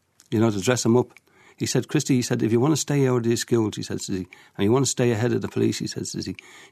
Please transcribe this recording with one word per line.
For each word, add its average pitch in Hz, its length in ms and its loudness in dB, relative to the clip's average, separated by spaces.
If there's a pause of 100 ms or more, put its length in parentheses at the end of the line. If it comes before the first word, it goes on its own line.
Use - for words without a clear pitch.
(300)
you 107 80 0
know, 113 120 4
to 104 100 -2
dress 120 240 0
him 120 140 4
up. 120 140 -2 (440)
He 113 100 -6
said, 123 220 -2
"Christy," 143 260 0
he 123 80 2
said, 117 200 -2
"if 110 100 0
you 120 60 4
want 143 140 2
to 143 80 0
stay 143 260 0
out 127 120 2
of 117 60 -4
these 117 180 0
schools," 113 340 0
he - 60 -8
said, 98 180 -8
Susie, 92 260 -6 (300)
"and 101 80 0
you 107 80 4
want 131 140 4
to - 40 0
stay 120 200 0
ahead 117 240 0
of 107 80 -2
the - 60 -4
police," 110 300 0
he - 80 -6
said, - 200 -10
"Susie, 95 280 -8 (380)